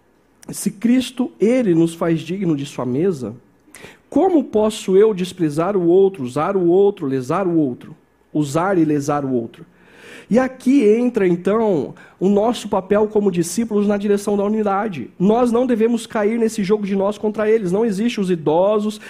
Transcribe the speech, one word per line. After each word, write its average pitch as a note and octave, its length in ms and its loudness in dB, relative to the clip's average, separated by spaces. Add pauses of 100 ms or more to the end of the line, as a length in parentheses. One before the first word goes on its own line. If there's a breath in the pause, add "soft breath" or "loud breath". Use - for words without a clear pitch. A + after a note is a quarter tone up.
(500)
se - 220 -6
Cristo, B3 680 -2
ele A3+ 340 2
nos E3 220 2
faz E3+ 240 -2
digno E3+ 360 -4
de C#3 100 -6
sua C3+ 200 -8
mesa, B2+ 480 -4 (760 loud breath)
como E4+ 340 2
posso G#3+ 540 0
eu A3 160 6
desprezar F3 640 -2
o F3 100 0
outro, F#3+ 360 4
usar D3+ 340 -2
o F3 100 0
outro, G3 400 2
lesar C3+ 400 -2
o E3+ 80 0
outro? C3+ 400 -2 (380)
Usar D#3+ 440 -2
e E3 60 4
lesar D3 400 -2
o C3+ 80 -6
outro. A#2 340 -6 (640 loud breath)
E G#3 80 2
aqui B3+ 460 2
entra, A3+ 420 2
então, F3+ 680 0 (240 loud breath)
o F3+ 80 0
nosso G#3 400 0
papel G3+ 400 0
como G3+ 240 0
discípulos G3+ 560 -2
na G#3 80 0
direção G3+ 400 -2
da G3 80 0
unidade. G3+ 720 -2
Nós A3+ 340 2
não A#3+ 140 2
devemos A#3 400 0
cair G#3+ 320 -2
nesse A3 260 -2
jogo G#3 220 0
de G3 100 -2
nós G3 220 -2
contra G#3+ 320 -2
eles. G#3+ 220 2
Não G#3+ 140 0
existe A3 340 -2
os F#3 100 -2
idosos, F#3+ 680 0 (100)